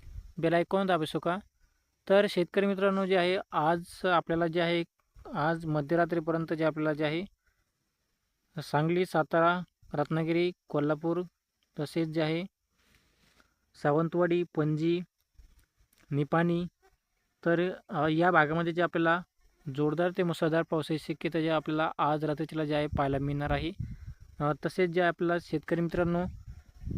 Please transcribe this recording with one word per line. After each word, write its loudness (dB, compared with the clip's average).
बेल 0
आयकॉन 2
दाबू 0
शकता. -4
तर 6
शेतकरी 0
मित्रांनो 2
जे 2
आहे, 2
आज 0
आपल्याला 2
जे 0
आहे, 2
आज 0
मध्यरात्रीपर्यंत 0
जे -2
आपल्याला 0
जे -2
आहे, -2
सांगली, 0
सातारा, 2
रत्नागिरी, 0
कोल्हापूर, 0
तसेच -2
जे -2
आहे -2
सावंतवाडी, 2
पणजी, 0
निपाणी, 0
तर, 2
अ, 0
या 2
भागामध्ये 2
जे -2
आपल्याला 2
जोरदार 0
ते 2
मुसळधार 0
पावसाची -4
शक्यता -4
जे 0
आपल्याला 0
आज 0
रात्रीला -2
जे 0
आहे 0
पाहायला 0
मिळणार -2
आहे. -2
अ, 0
तसेच 0
जे 0
आपल्याला 2
शेतकरी -2
मित्रांनो, 0